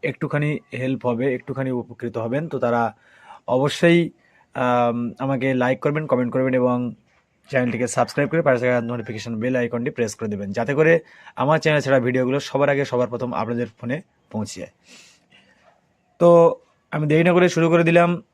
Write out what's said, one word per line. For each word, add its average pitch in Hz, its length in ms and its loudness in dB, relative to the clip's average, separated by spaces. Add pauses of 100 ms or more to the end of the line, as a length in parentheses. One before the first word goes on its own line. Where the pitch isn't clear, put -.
একটুখানি 147 460 -2 (240)
হেল্প 127 320 -4
হবে, 120 280 -2
একটুখানি 131 380 -6
উপকৃত 120 460 -8
হবেন, 117 300 -4
তো 143 120 -8
তারা 120 220 0 (680)
অবশ্যই, 147 520 2 (560)
আম, 123 420 0 (220)
আমাকে 135 340 -2
লাইক 127 260 0
করবেন, 151 280 -2
কমেন্ট 123 260 0
করবেন 131 200 0
এবং 123 240 2 (720)
চ্যানেলটিকে 123 380 -2
সাবস্ক্রাইব 135 420 0
করে 165 120 0
পাশে 131 180 2
থাকা 123 220 2
নোটিফিকেশন 117 580 -8
বেল 127 160 -2
আইকনটি 120 360 -2
প্রেস 117 240 -2
করে 113 180 -8
দেবেন, 98 180 -8
যাতে 117 220 -4
করে 156 200 4 (420)
আমার 143 240 2
চ্যানেল 151 220 2
ছাড়া 131 180 4
ভিডিওগুলো 127 400 0
সবার 139 300 -2
আগে, 139 160 0
সবার 123 280 -2
প্রথম 123 200 -6
আপনাদের 113 340 -4 (100)
ফোনে 123 200 -6 (340)
পৌঁছে 104 280 -8
যায়। - 140 -14 (1500)
তো 170 100 6 (640)
আমি 151 160 -4
দেরি 156 160 4
না 175 100 4
করে 180 160 4
শুরু 170 200 0
করে 170 140 4
দিলাম। 170 260 4 (240)